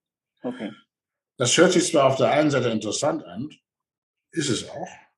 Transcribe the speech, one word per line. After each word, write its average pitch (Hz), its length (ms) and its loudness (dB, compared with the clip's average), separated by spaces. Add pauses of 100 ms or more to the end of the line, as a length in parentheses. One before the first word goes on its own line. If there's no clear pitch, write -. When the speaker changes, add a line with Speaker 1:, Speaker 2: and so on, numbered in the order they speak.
(420)
Speaker 1:
Okay. 247 300 -10 (640)
Speaker 2:
Das 120 200 0
hört 180 160 6
sich 180 180 2
zwar 147 140 4
auf 131 120 2
der 135 140 2
einen 147 200 2
Seite 123 180 0
interessant 110 560 -2
an, 104 260 -12 (800)
ist 156 180 -4
es 95 220 -4
auch, 165 180 -12 (300)